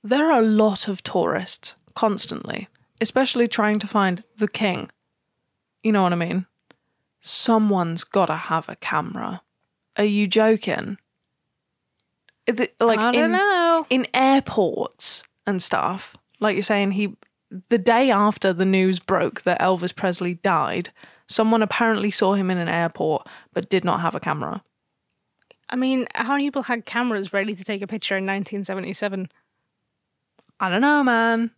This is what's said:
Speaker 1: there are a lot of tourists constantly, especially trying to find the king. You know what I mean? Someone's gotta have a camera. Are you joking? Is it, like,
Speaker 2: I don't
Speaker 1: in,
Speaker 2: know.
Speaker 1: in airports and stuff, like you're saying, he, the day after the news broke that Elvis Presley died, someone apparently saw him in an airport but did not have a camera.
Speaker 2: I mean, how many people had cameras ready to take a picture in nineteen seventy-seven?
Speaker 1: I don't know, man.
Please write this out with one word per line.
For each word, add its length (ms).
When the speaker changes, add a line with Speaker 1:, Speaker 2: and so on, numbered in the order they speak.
Speaker 1:
there 280
are 100
a 60
lot 420
of 140
tourists 720
constantly, 720
especially 480
trying 300
to 80
find 380
the 120
king. 420
You 100
know 100
what 100
I 40
mean? 300
Someone's 760
gotta 320
have 320
a 80
camera. 680
Are 80
you 240
joking? 680
Is 140
it, 180
like, 220
Speaker 2:
I 100
don't 140
Speaker 1:
in, 80
Speaker 2:
know. 580
Speaker 1:
in 240
airports 1080
and 160
stuff, 560
like 160
you're 80
saying, 300
he, 240
the 100
day 340
after 400
the 120
news 360
broke 420
that 180
Elvis 320
Presley 420
died, 560
someone 360
apparently 500
saw 220
him 140
in 100
an 100
airport 580
but 160
did 160
not 180
have 120
a 60
camera. 420
Speaker 2:
I 60
mean, 400
how 200
many 100
people 180
had 240
cameras 460
ready 240
to 80
take 180
a 60
picture 280
in 80
nineteen 380
seventy-seven? 680
Speaker 1:
I 100
don't 100
know, 220
man. 560